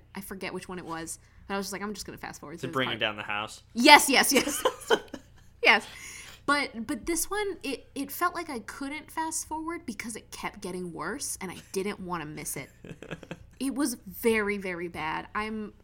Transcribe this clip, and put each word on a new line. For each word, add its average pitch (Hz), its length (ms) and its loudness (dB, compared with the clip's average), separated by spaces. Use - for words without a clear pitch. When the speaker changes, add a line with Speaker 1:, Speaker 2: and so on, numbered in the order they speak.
Speaker 1:
I 190 60 -6
forget 190 320 -6
which 180 160 -6
one 180 80 -6
it 165 80 -10
was, 165 320 -6
but 202 80 -2
I - 20 0
was 196 80 -2
just 196 80 -6
like, 185 80 -6
"I'm 208 120 -4
just - 120 -10
gonna 113 140 -10
fast - 200 -10
forward 147 180 -12
Speaker 2:
Is - 60 -8
it 131 40 -2
Speaker 1:
through - 20 -6
this - 60 -4
Speaker 2:
Bringing 127 160 2
Speaker 1:
part." 110 80 -4
Speaker 2:
Down 110 180 2
the 104 60 -6
House? 104 400 -4
Speaker 1:
Yes, 277 360 10
yes, 277 220 6
yes. 285 320 4
<laughs> - 720 -2
Yes. 226 220 8
But, 269 420 0
but - 180 -4
this 330 240 0
one, 403 320 0
it, - 320 -4
it 269 180 -6
felt 349 220 0
like 339 160 -6
I 247 100 -4
couldn't 285 520 -8
fast 320 360 -2
forward 320 380 -4
because 220 300 -6
it - 160 -14
kept - 300 -8
getting 180 320 -6
worse, 170 480 -4
and 190 100 -8
I - 60 -12
didn't 196 260 -2
wanna 175 260 -4
miss 151 320 -8
it. 131 120 -8
Speaker 2:
<laughs> - 160 -14
Speaker 1:
It 262 160 -2
was 240 220 0
very, 208 500 2
very 180 300 -4
bad. 165 480 -4
I'm 214 380 -4